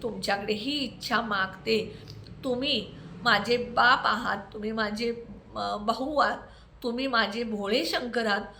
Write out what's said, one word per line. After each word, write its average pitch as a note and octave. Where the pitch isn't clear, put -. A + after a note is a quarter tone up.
तुमच्याकडे G3+
ही C4
इच्छा B3
मागते. G#3
तुम्ही B3
माझे A3+
बाप A#3
आहात, G#3+
तुम्ही G#3+
माझे, A3
अ, G#3
भाऊ A#3
आहात, -
तुम्ही B3+
माझे A3+
भोळे A3
शंकर A#3+
आहात. G#3